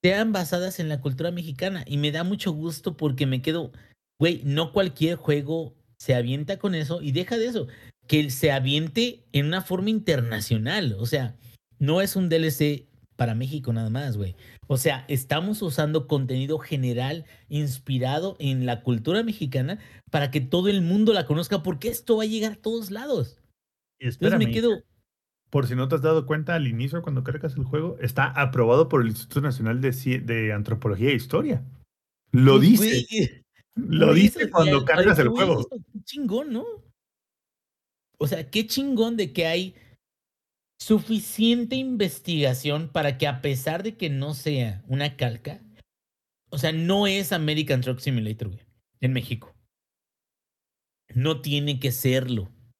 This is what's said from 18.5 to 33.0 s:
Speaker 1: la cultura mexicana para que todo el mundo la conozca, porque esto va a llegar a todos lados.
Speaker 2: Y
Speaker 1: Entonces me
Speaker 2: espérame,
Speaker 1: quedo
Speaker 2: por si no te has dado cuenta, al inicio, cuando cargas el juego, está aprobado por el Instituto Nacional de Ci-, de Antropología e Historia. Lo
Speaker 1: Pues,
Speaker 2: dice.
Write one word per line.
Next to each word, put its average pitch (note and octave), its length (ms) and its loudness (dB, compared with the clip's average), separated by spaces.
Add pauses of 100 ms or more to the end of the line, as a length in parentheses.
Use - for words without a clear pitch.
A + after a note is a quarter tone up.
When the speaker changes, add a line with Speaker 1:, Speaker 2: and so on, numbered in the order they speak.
Speaker 1:
la A#2+ 180 -2
cultura B2+ 400 0
mexicana D#3+ 560 -4 (320)
para C#3+ 200 0
que D3 100 0
todo F3 280 2
el G3+ 120 2
mundo G#3 320 4
la F#3+ 140 2
conozca, E3+ 360 0
porque F3 260 -4
esto A#3 280 0
va A3 60 0
a A3 40 -2
llegar A3 260 -2
a - 100 -18
todos A3 280 -6
lados. A3 520 -4 (560)
Speaker 2:
Y B2+ 100 -4
Speaker 1:
Entonces G3 300 2
me G#3+ 60 4
Speaker 2:
espérame, - 80 0
Speaker 1:
quedo A3+ 320 2 (640)
Speaker 2:
por C#3 180 2
si B2 80 -2
no B2+ 140 0
te D3 60 0
has C#3+ 80 0
dado D#3 240 2
cuenta, D3+ 280 -2
al D#3 120 0
inicio, C3+ 340 -4
cuando C3+ 240 -4
cargas C3+ 320 -4
el C3 80 -2
juego, D#3 360 -4
está C3+ 260 0
aprobado C3 640 4
por C#3+ 100 4
el A#2 80 2
Instituto A2 320 -4
Nacional B2+ 400 -2
de C3 100 0
Ci-, B2+ 320 -2
de A2+ 300 -2
Antropología G#2 580 0
e C#3 40 4
Historia. E3 500 -2 (680)
Lo C3 260 10
Speaker 1:
Pues, C#3 100 8
Speaker 2:
dice. G#3+ 400 6